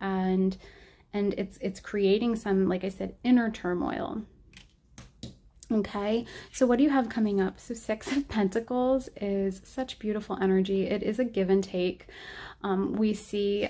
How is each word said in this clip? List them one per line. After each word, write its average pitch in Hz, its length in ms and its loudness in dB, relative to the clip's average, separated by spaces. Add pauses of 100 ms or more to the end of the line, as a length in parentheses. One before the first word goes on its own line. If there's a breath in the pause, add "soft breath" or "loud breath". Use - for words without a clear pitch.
And, 190 560 2 (560 loud breath)
and 202 220 0
it's, - 260 -6
it's 190 200 -6
creating 214 560 2
some, 190 320 2
like 185 160 -2
I 190 40 -2
said, 190 340 -8
inner 240 280 6
turmoil. - 760 -4 (1500)
Okay, 214 540 0 (260 loud breath)
so - 140 2
what 240 100 6
do 262 80 6
you 302 60 6
have 262 180 2
coming 208 320 2
up? 190 180 0
So - 160 -10
Six 220 400 -4
of 285 140 0
Pentacles 247 880 0
is 196 480 -2
such - 340 -8
beautiful 214 420 -4
energy. 190 460 4
It - 160 0
is 214 160 -2
a 254 60 2
give 196 240 0
and 196 160 6
take. 180 420 -2 (560 loud breath)
Um, 196 300 0
we 214 220 2
see, 202 560 0